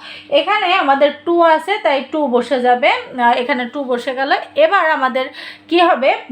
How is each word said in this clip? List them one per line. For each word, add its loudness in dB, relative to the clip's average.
এখানে 0
আমাদের 2
টু 2
আছে 2
তাই 0
টু 0
বসে 0
যাবে, 2
আহ, 0
এখানে -2
টু -8
বসে -4
গেল। -2
এবার 2
আমাদের -2
কি 2
হবে? 2